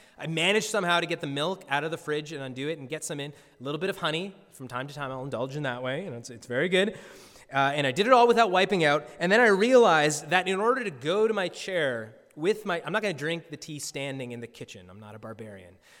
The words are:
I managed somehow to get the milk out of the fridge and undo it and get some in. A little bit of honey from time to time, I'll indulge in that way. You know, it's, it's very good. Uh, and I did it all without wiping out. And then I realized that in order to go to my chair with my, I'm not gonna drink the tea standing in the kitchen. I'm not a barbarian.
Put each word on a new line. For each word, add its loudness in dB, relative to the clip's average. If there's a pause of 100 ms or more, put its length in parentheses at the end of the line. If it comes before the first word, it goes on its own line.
(180)
I -10
managed 0
somehow 2
to -4
get -6
the -6
milk -4
out 0
of -6
the -6
fridge -6
and -10
undo -8
it -6
and -14
get -8
some -8
in. -6
A -20
little -6
bit -2
of -6
honey -4 (180)
from -16
time -8
to -16
time, -8
I'll -8
indulge -6
in -4
that -4
way. -4
You -10
know, -10
it's, -14
it's -18
very 0
good. 2 (520)
Uh, 2
and 0
I 0
did 2
it 6
all 8
without 4
wiping 2
out. 4 (120)
And 2
then 6
I 8
realized 6
that 2
in 0
order 0
to -4
go 0
to 0
my -2
chair -4 (220)
with -2
my, -2
I'm -6
not 0
gonna -2
drink -6
the -12
tea -12
standing -8
in -10
the -10
kitchen. -18
I'm -20
not -18
a -16
barbarian. -16 (260)